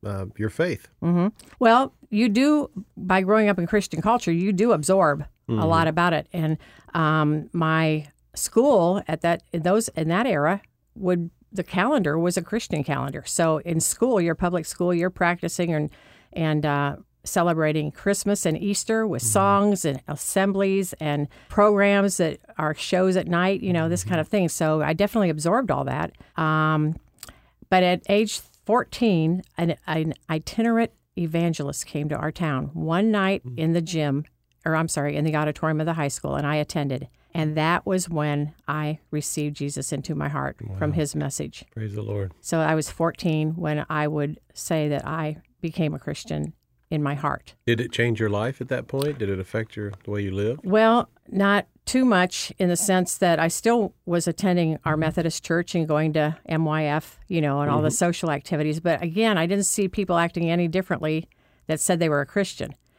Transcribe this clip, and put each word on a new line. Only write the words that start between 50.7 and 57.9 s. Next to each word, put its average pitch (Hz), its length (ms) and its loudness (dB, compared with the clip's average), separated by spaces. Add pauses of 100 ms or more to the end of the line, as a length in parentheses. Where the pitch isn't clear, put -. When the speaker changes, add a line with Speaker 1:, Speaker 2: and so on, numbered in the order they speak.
Speaker 2:
not 196 360 2 (200)
too 262 180 2
much 185 540 2
in 185 100 2
the 175 80 2
sense 185 400 0
that 170 240 2
I 165 80 2
still 226 460 0 (100)
was 170 240 0
attending 170 560 0
our 160 80 0
Speaker 1:
Mm-hmm. 156 80 0
Speaker 2:
Methodist 160 420 -2
church 175 320 -2
and 160 140 0
going 156 240 2
to 156 320 0
M 160 220 0
Y 156 180 0
F, 151 340 -4 (100)
you 165 120 0
know, 143 220 0
and 147 80 0
all 147 100 2
the 156 80 2
Speaker 1:
Mm-hmm. - 60 0 (140)